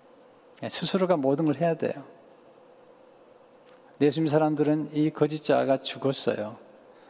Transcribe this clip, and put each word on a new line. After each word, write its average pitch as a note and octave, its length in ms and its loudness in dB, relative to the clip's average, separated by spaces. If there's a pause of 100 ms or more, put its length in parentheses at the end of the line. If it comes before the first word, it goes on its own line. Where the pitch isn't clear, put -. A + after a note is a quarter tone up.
(640)
예, A#2 60 -6
스스로가 F3+ 480 0
모든 C#3+ 260 0
걸 D3 120 2
해야 E3 180 0
돼요. - 320 -6 (1900)
예수님 D3+ 280 2
사람들은 D3+ 680 2
이 D3+ 160 2
거짓 D3+ 340 -2
자아가 C3 340 2
죽었어요. A2+ 800 -4 (540)